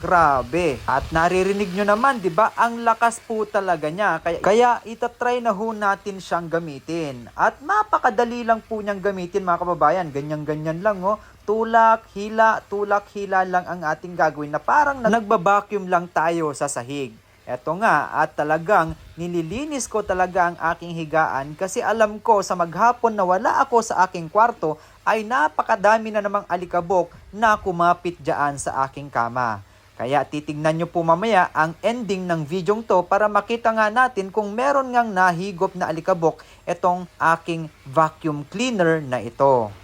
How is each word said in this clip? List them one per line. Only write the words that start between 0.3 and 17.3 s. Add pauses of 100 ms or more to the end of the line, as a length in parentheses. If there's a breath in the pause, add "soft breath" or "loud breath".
At
naririnig
nyo
naman,
di
ba?
Ang
lakas
po
talaga
niya.
Kaya,
kaya (140)
itatry
na
ho
natin
siyang
gamitin.
At
napakadali
lang
po
niyang
gamitin,
mga
kababayan.
Ganyan-ganyan
lang,
oh. (320 loud breath)
Tulak,
hila,
tulak,
hila
lang
ang
ating
gagawin
na
parang
nag-,
nagbabacuum
lang
tayo
sa
sahig. (320 soft breath)